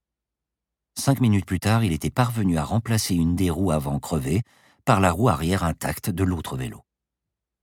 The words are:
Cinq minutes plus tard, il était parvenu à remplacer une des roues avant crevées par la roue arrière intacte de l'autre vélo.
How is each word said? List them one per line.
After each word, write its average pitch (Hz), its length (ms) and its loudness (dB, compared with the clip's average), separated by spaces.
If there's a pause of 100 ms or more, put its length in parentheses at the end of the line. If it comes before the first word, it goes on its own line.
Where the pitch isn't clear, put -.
(960)
Cinq - 240 2
minutes 107 260 4
plus 92 140 -2
tard, 110 240 2
il 95 80 2
était 78 200 -2
parvenu 113 460 0
à 76 60 0
remplacer 110 520 -2
une 85 200 2
des 90 140 0
roues 85 220 0
avant 71 280 -2
crevées 80 440 -2 (420)
par 104 160 4
la 92 100 6
roue 98 160 2
arrière 87 360 0
intacte - 460 -4
de 92 140 -2
l'autre 87 320 -4
vélo. 64 300 -10 (760)